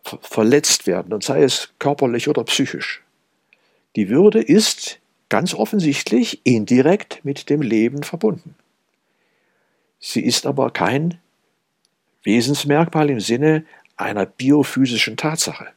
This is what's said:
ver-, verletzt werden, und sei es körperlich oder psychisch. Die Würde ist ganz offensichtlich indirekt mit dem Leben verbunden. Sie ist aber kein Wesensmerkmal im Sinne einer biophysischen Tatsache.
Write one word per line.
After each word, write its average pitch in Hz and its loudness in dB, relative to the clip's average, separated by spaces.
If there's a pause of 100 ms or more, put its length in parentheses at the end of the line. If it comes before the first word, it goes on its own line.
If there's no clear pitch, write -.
ver-, - -14
verletzt 123 2
werden, 90 -2
und 101 -6
sei 143 2
es - 0 (100)
körperlich 135 -2
oder 135 0
psychisch. - -6 (920)
Die 101 0
Würde 202 4
ist - 0 (300)
ganz 170 -2
offensichtlich 214 -2
indirekt 127 2
mit 139 -8
dem 151 2
Leben 117 0
verbunden. - -6 (1400)
Sie - -4
ist - -2
aber 135 -2
kein 139 -2 (1040)
Wesensmerkmal 143 2
im 120 -2
Sinne 147 0 (320)
einer 104 -4
biophysischen 131 0
Tatsache. - -6